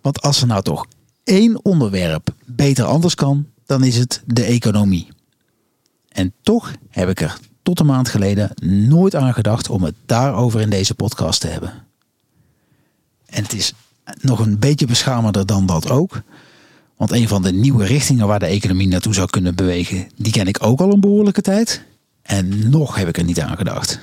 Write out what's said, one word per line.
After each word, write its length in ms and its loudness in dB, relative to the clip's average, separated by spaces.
Want 200 -4
als 180 0
er 60 0
nou 160 0
toch 240 -6
één 400 4
onderwerp 720 0
beter 380 0
anders 300 2
kan, 320 0
dan 180 2
is 120 2
het 300 -2
de 180 0
economie. 640 0
En 240 -4
toch 300 0
heb 200 -2
ik 120 -4
er 180 -4
tot 180 -2
een 60 -2
maand 220 0
geleden 420 0
nooit 260 4
aan 200 0
gedacht 340 -2
om 140 -2
het 120 -4
daarover 540 0
in 100 0
deze 240 -2
podcast 460 -4
te 80 -6
hebben. 240 -8
En 160 -6
het 120 -8
is 180 -4
nog 200 0
een 180 0
beetje 280 2
beschamender 600 0
dan 200 2
dat 240 -2
ook. 320 0
Want 160 -2
een 160 2
van 140 0
de 100 0
nieuwe 320 2
richtingen 420 2
waar 120 2
de 80 -2
economie 420 0
naartoe 260 0
zou 160 0
kunnen 240 0
bewegen, 640 -2
die 160 -2
ken 140 0
ik 160 -2
ook 180 2
al 120 2
een 80 4
behoorlijke 420 2
tijd. 400 -2
En 480 0
nog 260 2
heb 120 -2
ik 100 -4
er 60 0
niet 160 0
aan 160 -4
gedacht. 460 -6